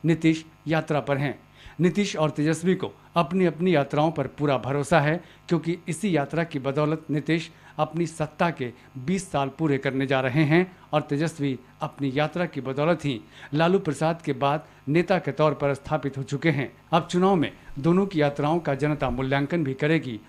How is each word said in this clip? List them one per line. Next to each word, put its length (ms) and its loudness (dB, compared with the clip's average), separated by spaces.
नीतीश 400 2
यात्रा 320 0
पर 180 0
हैं। 220 -2
नीतीश 360 2
और 140 2
तेजस्वी 460 0
को 160 -6
अपनी 300 2
अपनी 300 2
यात्राओं 360 2
पर 160 -4
पूरा 300 0
भरोसा 420 0
है, 240 0
क्योंकि 280 0
इसी 300 0
यात्रा 260 0
की 160 -6
बदौलत 500 -2
नीतीश 420 -2
अपनी 300 -2
सत्ता 440 -2
के 220 -8
बीस 340 -4
साल 180 -2
पूरे 280 0
करने 300 -2
जा 140 2
रहे 220 2
हैं 340 4
और 80 2
तेजस्वी 580 -2
अपनी 340 -4
यात्रा 300 0
की 160 -8
बदौलत 440 0
ही 160 -2
लालू 260 4
प्रसाद 420 -2
के 120 -4
बाद 320 -2
नेता 320 2
के 120 -6
तौर 220 2
पर 200 0
स्थापित 440 -4
हो 60 -8
चुके 280 0
हैं। 240 -2
अब 200 2
चुनाव 240 4
में 160 0
दोनों 260 4
की 160 0
यात्राओं 380 2
का 160 -2
जनता 340 0
मूल्यांकन 540 0
भी 100 -2
करेगी 560 0